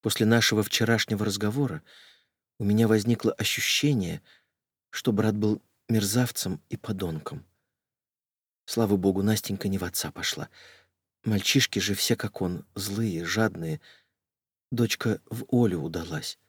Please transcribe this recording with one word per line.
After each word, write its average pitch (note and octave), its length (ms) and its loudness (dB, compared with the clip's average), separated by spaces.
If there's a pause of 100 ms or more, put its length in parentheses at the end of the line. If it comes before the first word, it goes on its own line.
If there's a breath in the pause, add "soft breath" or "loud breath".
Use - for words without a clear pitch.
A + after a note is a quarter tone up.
После A2 260 0
нашего A2 380 4
вчерашнего A2 600 0
разговора G#2 600 -2 (720 soft breath)
у G#2 60 -6
меня G#2+ 240 4
возникло A2 440 2
ощущение, A#2+ 880 0 (680 soft breath)
что - 220 -2
брат G#2 240 2
был G#2+ 260 0 (260)
мерзавцем G#2+ 800 0
и - 80 -8
подонком. F#2+ 720 -8 (1160)
Слава G#2 320 2
богу, F#2+ 260 2
Настенька G#2 460 0
не F#2+ 100 -2
в F2+ 60 -4
отца - 280 -6
пошла. - 360 -8 (760 loud breath)
Мальчишки A2 540 2
же G2+ 160 -2
все G#2+ 220 0
как - 260 -6
он, F2+ 320 -4
злые, G2+ 500 -4
жадные. F2+ 560 -2 (920 soft breath)
Дочка A#2 560 0
в A#2 240 -10
Олю G#2+ 320 4
удалась. E2 560 -6 (100)